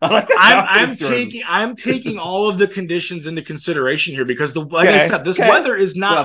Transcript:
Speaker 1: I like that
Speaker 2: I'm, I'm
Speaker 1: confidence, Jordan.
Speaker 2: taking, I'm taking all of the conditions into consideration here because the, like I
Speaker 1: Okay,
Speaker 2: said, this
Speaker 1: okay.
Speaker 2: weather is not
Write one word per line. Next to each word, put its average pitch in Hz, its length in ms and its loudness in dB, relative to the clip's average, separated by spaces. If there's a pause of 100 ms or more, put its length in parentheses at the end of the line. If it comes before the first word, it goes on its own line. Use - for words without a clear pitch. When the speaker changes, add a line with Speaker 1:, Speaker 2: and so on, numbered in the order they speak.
Speaker 1:
I - 80 0
like - 200 2
that 494 120 4
Speaker 2:
I'm, 214 180 8
I'm - 80 2
Speaker 1:
confidence, 220 340 0
Jordan. 139 180 -2
Speaker 2:
taking, 226 280 -8
I'm 214 300 -2
taking 240 440 -6
all 190 280 -2
of 190 100 -2
the 196 100 4
conditions 175 580 -8
into 160 160 -8
consideration 147 720 -4
here 131 100 -2
because 131 300 -4
the, 160 60 -6
like 165 280 2
I 202 100 6
Speaker 1:
Okay, 151 100 4
Speaker 2:
said, - 160 -2
this 185 160 -2
Speaker 1:
okay. 226 100 4
Speaker 2:
weather 254 260 2
is 190 200 -2
not 185 280 0